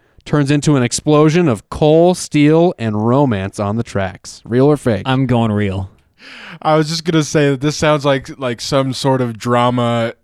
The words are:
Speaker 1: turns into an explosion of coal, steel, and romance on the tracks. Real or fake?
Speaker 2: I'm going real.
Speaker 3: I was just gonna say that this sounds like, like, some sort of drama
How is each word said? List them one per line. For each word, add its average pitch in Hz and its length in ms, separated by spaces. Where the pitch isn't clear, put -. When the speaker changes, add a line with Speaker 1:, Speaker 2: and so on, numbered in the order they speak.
Speaker 1:
turns 143 260
into 147 240
an 131 80
explosion 151 640
of 113 240
coal, 165 420
steel, 160 640
and 110 300
romance 117 540
on 101 160
the 117 80
tracks. - 600
Real 127 220
or 147 100
fake? 107 300
Speaker 2:
I'm 131 200
going 117 260
real. 95 400
Speaker 3:
I 156 140
was 156 140
just 160 160
gonna 160 180
say 147 280
that 135 100
this 147 160
sounds 151 280
like, 139 320
like, 123 240
some 135 320
sort 131 280
of 117 180
drama 120 840